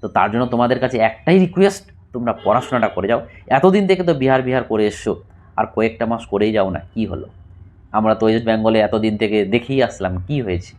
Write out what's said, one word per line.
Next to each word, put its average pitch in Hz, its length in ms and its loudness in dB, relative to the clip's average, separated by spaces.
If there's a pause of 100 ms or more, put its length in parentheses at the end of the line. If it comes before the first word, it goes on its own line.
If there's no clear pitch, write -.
তো 110 140 -8
তার 98 160 4
জন্য 120 220 0
তোমাদের 120 300 2
কাছে 120 140 -2 (120)
একটাই - 360 2
রিকোয়েস্ট, 190 380 0 (300)
তোমরা 120 200 -4 (100)
পড়াশোনাটা 110 520 0
করে 95 160 -4
যাও। 120 100 0 (360)
এতদিন 190 320 4
থেকে 185 180 2
তো 170 140 2
বিহার 131 260 4
বিহার 127 240 0
করে 107 200 2
এসছো, 107 200 -6 (480)
আর 110 60 0 (100)
কয়েকটা 110 360 0
মাস 117 200 -6
করেই 104 260 0
যাও 95 180 2
না, 76 60 -8 (120)
কি 113 80 -4 (100)
হলো? 67 160 -10 (720)
আমরা 110 220 2
তো - 60 0
ওয়েস্ট 113 240 2
বেঙ্গলে 110 380 2
এতদিন 107 340 0
থেকে 107 160 0 (160)
দেখেই 131 340 0
আসলাম, 92 260 -6 (140)
কি 147 80 -4 (100)
হয়েছে? 90 340 -6